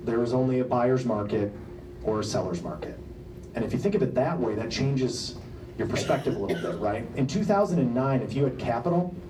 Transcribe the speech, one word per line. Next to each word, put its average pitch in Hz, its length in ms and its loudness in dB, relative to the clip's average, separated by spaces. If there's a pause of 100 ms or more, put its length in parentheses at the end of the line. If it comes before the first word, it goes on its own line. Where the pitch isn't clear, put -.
There 117 180 2
is 120 120 0
only 131 260 4
a 127 40 2
buyer's 123 400 4
market 104 480 0 (500)
or 107 180 0
a 104 40 -2
seller's - 380 -2
market. - 360 -8 (560)
And 113 100 0
if - 80 -2
you - 60 0
think 202 160 2
of 202 80 4
it - 120 0
that 165 240 2
way, - 160 0
that - 160 -2
changes 131 680 0 (420)
your 170 100 0
perspective - 480 0
a - 20 -4
little - 220 -2
bit, 113 200 -4
right? 107 260 0 (100)
In 131 100 2
two - 180 0
thousand 196 340 4
and 120 160 2
nine, 131 260 2
if - 140 -4
you 139 100 4
had - 140 0
capital 170 560 0 (160)